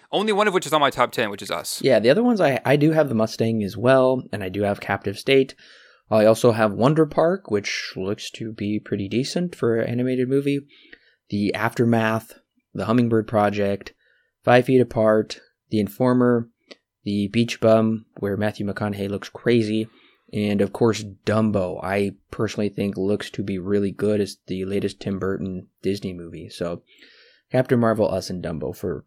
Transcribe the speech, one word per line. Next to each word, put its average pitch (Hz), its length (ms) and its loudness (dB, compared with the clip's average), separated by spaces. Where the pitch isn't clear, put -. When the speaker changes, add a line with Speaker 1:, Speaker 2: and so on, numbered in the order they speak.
Speaker 1:
Only 208 220 0
one 208 160 2
of 180 60 -2
which 180 120 0
is 147 60 -4
on 156 80 2
my 139 100 4
top 120 220 0
ten, 110 180 -2
which 101 120 -12
is 98 100 -8
Us. - 300 -8
Speaker 2:
Yeah, 120 180 4
the 113 100 4
other 214 140 4
ones, 233 160 2
I, 139 240 2
I 135 100 4
do 151 160 4
have 156 180 2
The 123 60 -2
Mustang 113 480 0
as 98 140 -6
well, 131 560 4
and 104 100 -8
I 95 60 -6
do 101 140 -4
have 101 180 -2
Captive 101 380 -6
State. 135 360 2
I 107 160 4
also 113 280 6
have 110 200 2
Wonder 143 320 4
Park, 170 460 -2
which - 460 -4
looks 95 360 -6
to 110 200 -10
be 107 260 -4
pretty 101 300 -4
decent 139 480 -2
for 113 240 0
an 113 80 -2
animated 123 400 -2
movie. 139 320 0
The 101 240 0
Aftermath, 113 800 0
The 95 100 -4
Hummingbird 113 420 2
Project, 101 640 -2
Five 123 220 4
Feet 131 140 6
Apart, 110 600 2
The 107 100 0
Informer, 123 680 2
The 101 240 -2
Beach 117 320 0
Bum, 110 480 2
where 101 160 -4
Matthew 104 280 -4
McConaughey 101 460 -6
looks 98 180 -8
crazy, 110 600 0
and 101 280 0
of 98 120 0
course 110 300 0
Dumbo, 101 800 -2
I 98 300 -2
personally 104 380 -4
think 101 280 -4
looks 98 340 -2
to - 120 -8
be 98 160 -4
really 98 320 0
good 104 300 -2
as 95 160 -4
the 95 180 -6
latest 98 360 -4
Tim 98 180 -6
Burton 92 480 -6
Disney 98 300 -4
movie. 82 360 -14
So 87 360 -8
Captain 127 300 2
Marvel, 113 280 2
Us, 92 220 -4
and 90 140 -8
Dumbo 82 320 -6
for - 300 -8